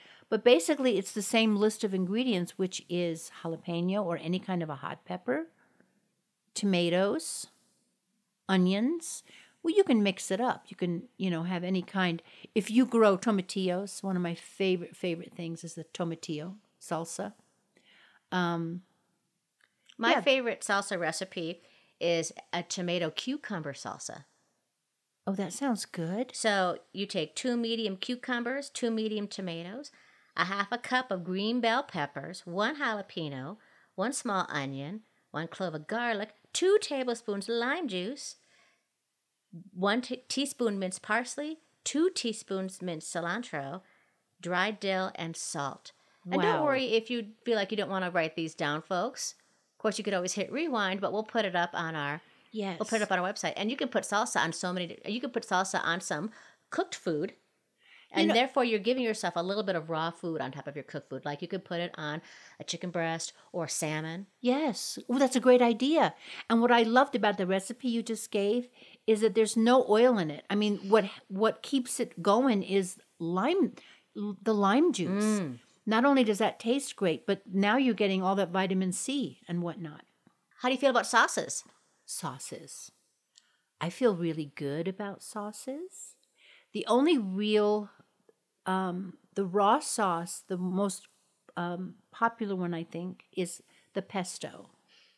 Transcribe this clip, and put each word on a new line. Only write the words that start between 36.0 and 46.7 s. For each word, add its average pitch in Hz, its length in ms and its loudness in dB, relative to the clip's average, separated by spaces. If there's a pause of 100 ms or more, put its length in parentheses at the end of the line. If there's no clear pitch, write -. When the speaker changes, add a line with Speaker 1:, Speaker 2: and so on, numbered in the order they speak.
Speaker 2:
two 392 280 6
tablespoons 240 680 -4
lime 247 400 -2
juice, 190 480 -6 (1400)
one 202 280 2
t-, 254 260 -8
teaspoon 240 500 -2
minced 185 240 -6
parsley, 277 560 -4 (260)
two 330 260 2
teaspoons 190 720 -6
minced 170 320 -6
cilantro, 170 680 -6 (600)
dried 185 380 -2
dill, 190 360 -2
and 165 220 -8
salt. - 560 -6 (380)
And 285 120 2
don't 415 180 4
Speaker 1:
Wow. 302 60 2
Speaker 2:
worry 262 260 2